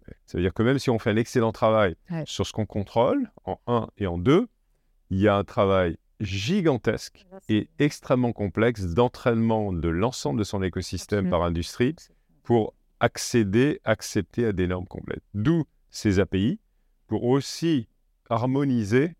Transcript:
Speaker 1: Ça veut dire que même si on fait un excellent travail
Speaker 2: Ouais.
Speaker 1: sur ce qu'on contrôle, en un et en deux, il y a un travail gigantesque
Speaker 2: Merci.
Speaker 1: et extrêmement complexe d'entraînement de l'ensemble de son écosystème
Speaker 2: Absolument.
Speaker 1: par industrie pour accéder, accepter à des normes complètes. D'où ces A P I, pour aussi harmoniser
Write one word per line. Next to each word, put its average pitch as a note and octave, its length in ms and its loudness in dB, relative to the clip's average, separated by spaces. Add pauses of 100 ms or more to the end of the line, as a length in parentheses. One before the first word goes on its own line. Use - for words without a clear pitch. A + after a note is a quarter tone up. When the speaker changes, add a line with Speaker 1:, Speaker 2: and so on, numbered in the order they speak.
(260)
Speaker 1:
Ça F#2+ 120 -6
veut F2 60 0
dire F#2 100 0
que A2+ 80 0
même C3 160 2
si - 100 -2
on A#2 120 0
fait A#2 100 0
un G#2 60 2
excellent A2+ 360 0
travail A2 440 2 (140)
Speaker 2:
Ouais. E3 160 -6
Speaker 1:
sur - 200 -4
ce - 60 -10
qu'on A2 120 -4
contrôle, C3 640 -2 (160)
en F#2+ 220 -8
un A#2+ 220 -2 (100)
et G2+ 80 -2
en F2 120 -4
deux, D#3 280 2 (640)
il F#2+ 80 -2
y G#2 100 4
a G2+ 80 4
un G2+ 80 0
travail F#2+ 540 2 (220)
gigantesque A#2 1120 -2
Speaker 2:
Merci. F#3+ 240 -8
Speaker 1:
et G#2 140 0 (100)
extrêmement B2+ 540 0
complexe G#2 540 -2
d'entraînement A2+ 880 0
de E2 140 -2
l'ensemble A#2+ 500 -2
de G#2 60 0
son F#2+ 180 -4
écosystème F#2 560 -4
Speaker 2:
Absolument. F2+ 200 0
Speaker 1:
par E2+ 80 2
industrie F2 480 -2 (500)
pour A#2 280 2 (280)
accéder, A#2 840 0
accepter - 640 -2
à G#2+ 60 0
des F2+ 140 0
normes F#2 200 -4
complètes. - 360 -12 (120)
D'où C#3+ 300 2 (260)
ces G2 280 0
A G2 60 4
P F#2+ 160 -2
I, C#3 200 0 (480)
pour A2 160 -2
aussi C3+ 640 0 (420)
harmoniser B2+ 880 0